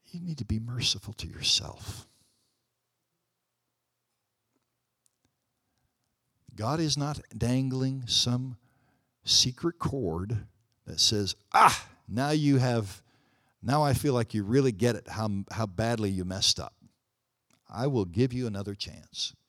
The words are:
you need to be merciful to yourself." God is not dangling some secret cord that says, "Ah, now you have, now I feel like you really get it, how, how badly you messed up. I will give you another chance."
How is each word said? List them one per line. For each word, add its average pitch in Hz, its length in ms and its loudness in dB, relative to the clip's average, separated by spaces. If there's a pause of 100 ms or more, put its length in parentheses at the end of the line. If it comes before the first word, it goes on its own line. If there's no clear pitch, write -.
you 175 140 -10
need 165 180 -6
to 113 60 -6
be 110 160 -2
merciful 120 540 -4
to - 120 -12
yourself." - 800 -4 (4000)
God 117 240 -2
is 151 180 0
not 147 240 -4 (160)
dangling 131 720 0
some 123 500 0 (680)
secret - 560 2
cord 101 680 -2 (380)
that 82 160 -6
says, 104 340 2 (180)
"Ah, - 360 6 (180)
now 131 240 -2
you 147 280 4
have, 117 440 0 (580)
now 147 220 2
I 139 120 4
feel 139 200 2
like 117 180 0
you 104 120 -2
really 127 280 4
get 110 220 2
it, - 140 -8
how, 104 420 -4
how 110 160 -2
badly 110 440 0
you 92 140 -2
messed 92 360 0
up. 58 160 -12 (920)
I 123 200 -2
will 117 160 2
give 113 280 0
you 127 140 -4
another 101 300 -6
chance." - 580 -10 (140)